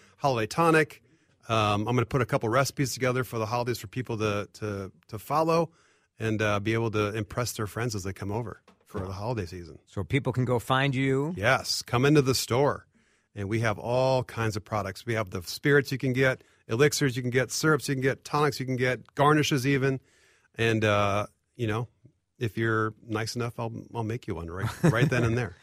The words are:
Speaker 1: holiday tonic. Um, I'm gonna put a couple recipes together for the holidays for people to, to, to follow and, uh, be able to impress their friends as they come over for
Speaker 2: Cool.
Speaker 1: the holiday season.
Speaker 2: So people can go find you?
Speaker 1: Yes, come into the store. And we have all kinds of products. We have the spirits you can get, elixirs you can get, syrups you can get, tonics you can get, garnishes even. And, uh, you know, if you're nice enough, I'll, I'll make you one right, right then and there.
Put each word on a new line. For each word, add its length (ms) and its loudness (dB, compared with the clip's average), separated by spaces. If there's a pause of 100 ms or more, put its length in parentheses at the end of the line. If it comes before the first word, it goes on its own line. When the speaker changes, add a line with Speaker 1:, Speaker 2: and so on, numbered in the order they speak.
(180)
Speaker 1:
holiday 280 2
tonic. 560 2 (460)
Um, 400 2
I'm 80 0
gonna 100 2
put 140 0
a 60 2
couple 240 -2
recipes 440 0
together 300 0
for 140 -8
the 80 -2
holidays 340 -2
for 80 -12
people 300 -6
to, 360 -2
to, 380 -8 (160)
to 100 -12
follow 520 0 (500)
and, 220 0
uh, 180 2
be 140 0
able 180 0
to 240 0
impress 380 -4
their 120 -4
friends 300 -6
as 80 -6
they 80 -4
come 180 -8
over 320 -6 (220)
for 140 -12
Speaker 2:
Cool. 100 -6
Speaker 1:
the 60 -8
holiday 320 -4
season. 400 -14
Speaker 2:
So 180 -6
people 280 0
can 120 0
go 160 0
find 340 0
you? 420 0
Speaker 1:
Yes, 460 0
come 220 0
into 180 6
the 120 2
store. 520 0 (480)
And 140 -8
we 120 0
have 180 0
all 440 2
kinds 340 -4
of 80 -8
products. 400 -4
We 100 -4
have 160 -4
the 120 -8
spirits 500 2
you 60 -4
can 160 -2
get, 280 2 (260)
elixirs 480 2
you 60 -4
can 80 -4
get, 220 0
syrups 360 0
you 60 -2
can 60 -4
get, 240 -2
tonics 340 0
you 60 -6
can 120 -2
get, 380 -2
garnishes 520 2
even. 340 2 (560)
And, 280 2
uh, 420 2 (280)
you 120 -4
know, 200 -2 (520)
if 180 -4
you're 380 0 (120)
nice 300 -4
enough, 240 -4
I'll, 120 -6 (220)
I'll 100 -4
make 220 -6
you 100 -6
one 140 -8
right, 340 -4
right 260 4
then 140 2
and 120 2
there. 260 -4